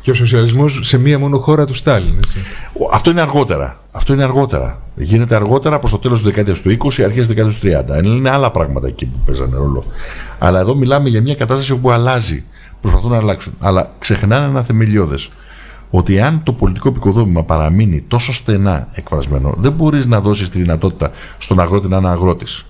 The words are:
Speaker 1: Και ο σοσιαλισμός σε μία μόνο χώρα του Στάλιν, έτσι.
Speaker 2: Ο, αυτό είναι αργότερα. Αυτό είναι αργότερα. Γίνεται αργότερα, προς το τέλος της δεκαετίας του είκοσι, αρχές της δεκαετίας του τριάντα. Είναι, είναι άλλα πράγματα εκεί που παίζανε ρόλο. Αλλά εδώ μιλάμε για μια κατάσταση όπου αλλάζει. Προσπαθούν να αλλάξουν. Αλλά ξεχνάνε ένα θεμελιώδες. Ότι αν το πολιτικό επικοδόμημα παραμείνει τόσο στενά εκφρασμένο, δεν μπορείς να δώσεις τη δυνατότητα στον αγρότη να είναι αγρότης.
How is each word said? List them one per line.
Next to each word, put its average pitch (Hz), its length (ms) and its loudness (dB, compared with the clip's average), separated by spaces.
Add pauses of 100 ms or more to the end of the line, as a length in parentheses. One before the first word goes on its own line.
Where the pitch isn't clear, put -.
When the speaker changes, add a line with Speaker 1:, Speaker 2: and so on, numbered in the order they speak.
Speaker 1:
Και 127 60 2
ο - 20 2
σοσιαλισμός 120 640 2
σε 131 160 0
μία 139 200 2
μόνο 139 200 0
χώρα 151 260 2
του 139 100 -6
Στάλιν, 117 440 2
έτσι. - 180 2 (360)
Speaker 2:
Ο, - 200 -4
αυτό 110 180 2
είναι 170 100 2
αργότερα. 123 580 -2 (140)
Αυτό - 200 0
είναι 139 100 2
αργότερα. 127 580 -2 (160)
Γίνεται 113 380 2
αργότερα, 139 440 2
προς 123 120 0
το 107 80 0
τέλος 120 200 0
της 107 100 0
δεκαετίας 101 320 0
του 95 100 0
είκοσι, 123 320 0
αρχές 104 160 0
της 120 80 2
δεκαετίας 107 280 0
του - 60 -6
τριάντα. 71 380 0
Είναι, 90 100 2
είναι 127 220 2
άλλα 135 200 0
πράγματα 69 360 -2
εκεί 62 200 -6
που 62 200 -8
παίζανε 65 300 0
ρόλο. 67 280 -2 (540)
Αλλά 92 220 2
εδώ 101 140 0
μιλάμε 139 340 2
για 110 140 2
μια 139 120 0
κατάσταση 131 380 -2
όπου 127 180 2
αλλάζει. 117 540 0 (360)
Προσπαθούν 104 300 2
να 120 60 2
αλλάξουν. 107 420 -2
Αλλά 92 400 0
ξεχνάνε 113 480 0
ένα 135 160 -2
θεμελιώδες. 107 680 0 (600)
Ότι 95 300 2
αν 156 220 2
το 143 100 -2
πολιτικό 98 360 0
επικοδόμημα 104 560 0
παραμείνει 82 640 2
τόσο 120 240 0
στενά 98 600 -2
εκφρασμένο, 71 680 -4
δεν 123 140 2
μπορείς 151 340 0
να 113 140 2
δώσεις 98 280 0
τη 92 100 -6
δυνατότητα 82 520 -2 (280)
στον 90 220 0
αγρότη 95 280 0
να 95 80 0
είναι 92 120 0
αγρότης. 87 600 -2